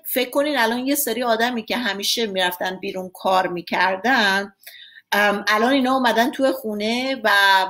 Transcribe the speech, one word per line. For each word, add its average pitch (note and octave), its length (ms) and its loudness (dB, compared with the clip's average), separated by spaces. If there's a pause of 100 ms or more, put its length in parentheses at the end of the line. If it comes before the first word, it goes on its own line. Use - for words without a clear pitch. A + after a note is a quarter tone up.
فکر B3+ 260 -2
کنین C#4+ 280 0
الان A#3+ 280 0
یه C#4 80 0
سری B3 280 -2
آدمی A#3 420 0
که F#3+ 120 -4
همیشه G#3+ 500 -2
می‌رفتن F#3 540 -2
بیرون F#3 340 -8
کار F#3 320 0
می‌کردن، F#3+ 1040 0 (640)
ام، G#3 320 2
الان G#3+ 240 2
اینا C4 220 2
اومدن A#3+ 360 2
توی C4+ 200 0
خونه A#3+ 760 -4
و G#3+ 60 4 (400)